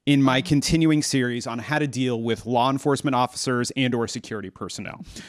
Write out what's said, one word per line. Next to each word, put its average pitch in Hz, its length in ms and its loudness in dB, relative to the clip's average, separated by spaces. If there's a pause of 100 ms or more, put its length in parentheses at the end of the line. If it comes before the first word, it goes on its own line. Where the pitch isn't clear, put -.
in 143 180 6
my 131 180 4
continuing 156 600 2
series 123 440 -2
on 117 120 -6
how 143 200 -4
to 151 80 0
deal 123 340 -2
with 113 240 -2
law 123 240 2
enforcement 139 440 0
officers 123 600 0
and 127 180 0
or 117 140 -2
security 104 420 -8
personnel. - 540 -12 (260)